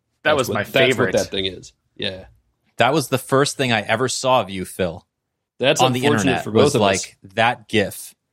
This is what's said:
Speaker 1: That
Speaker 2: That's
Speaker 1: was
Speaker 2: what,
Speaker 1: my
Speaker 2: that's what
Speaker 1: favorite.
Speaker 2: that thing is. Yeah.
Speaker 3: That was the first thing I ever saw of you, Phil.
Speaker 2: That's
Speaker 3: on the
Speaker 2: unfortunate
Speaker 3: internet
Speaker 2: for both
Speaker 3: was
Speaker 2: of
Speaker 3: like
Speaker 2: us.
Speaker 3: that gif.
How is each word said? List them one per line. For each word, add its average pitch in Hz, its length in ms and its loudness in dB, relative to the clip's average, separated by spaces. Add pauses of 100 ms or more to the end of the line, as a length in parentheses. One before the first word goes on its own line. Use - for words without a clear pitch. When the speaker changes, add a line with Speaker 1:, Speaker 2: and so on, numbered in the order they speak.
(240)
Speaker 1:
That 151 80 2
Speaker 2:
That's 151 60 2
Speaker 1:
was 123 120 0
Speaker 2:
what, 120 40 -4
Speaker 1:
my 107 100 -2
Speaker 2:
that's - 100 -16
what 135 120 4
Speaker 1:
favorite. 123 280 2
Speaker 2:
that 101 140 0
thing 98 200 -6
is. - 260 -14 (220)
Yeah. 95 300 -10 (520)
Speaker 3:
That 120 160 2
was 151 160 -2
the 131 80 0
first 139 400 0
thing 127 160 0
I 107 80 0
ever 113 260 0
saw 127 340 0
of 92 80 -6
you, 95 140 -8
Phil. 87 420 -6 (520)
Speaker 2:
That's 131 240 2
Speaker 3:
on 127 100 4
the 123 140 -2
Speaker 2:
unfortunate 143 160 2
Speaker 3:
internet 87 220 0
Speaker 2:
for 113 80 -8
both 110 140 4
Speaker 3:
was 147 100 2
Speaker 2:
of 117 60 2
Speaker 3:
like 98 180 2
Speaker 2:
us. - 160 -12 (180)
Speaker 3:
that 117 340 -2
gif. - 460 -2 (200)